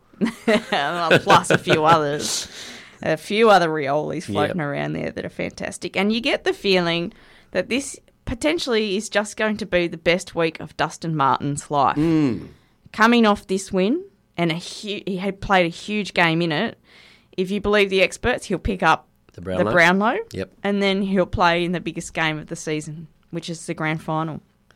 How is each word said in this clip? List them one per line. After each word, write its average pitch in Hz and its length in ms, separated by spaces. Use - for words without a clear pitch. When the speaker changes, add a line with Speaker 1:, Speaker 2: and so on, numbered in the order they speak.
Speaker 1:
<laughs> - 260
Plus 175 1040
a 156 80
few 156 260
others. 151 640
A - 140
few 214 340
other 170 180
Riolis 151 560
floating - 340
Speaker 2:
Yep. 151 80
Speaker 1:
around 147 280
there - 160
that - 140
are - 60
fantastic. - 680
And 202 160
you 233 80
get 269 240
the 359 80
feeling 170 600
that 185 180
this 254 300
potentially 240 720
is 214 120
just 208 280
going 214 220
to 208 80
be 180 200
the 170 120
best 175 360
week 165 260
of - 160
Dustin 160 380
Martin's 143 560
life. 139 260
Speaker 2:
Mm. 143 520
Speaker 1:
Coming 226 340
off 202 200
this 196 260
win, 208 300
and 170 140
a 156 40
hu-, 202 520
he 196 120
had 196 220
played 185 260
a - 20
huge 202 460
game 170 260
in 170 120
it. 165 260
If 185 140
you 202 100
believe 202 300
the 190 100
experts, - 460
he'll 180 120
pick 190 240
up 160 260
Speaker 2:
The - 80
Brownlow. 92 220
Speaker 1:
the 107 80
Brownlow, 190 440
Speaker 2:
Yep. 190 200
Speaker 1:
and 202 200
then 196 200
he'll 190 240
play 175 380
in 170 80
the 165 80
biggest 165 340
game 156 240
of 156 80
the 165 100
season, 156 520
which 170 200
is 165 160
the 165 80
grand 160 280
final. 156 380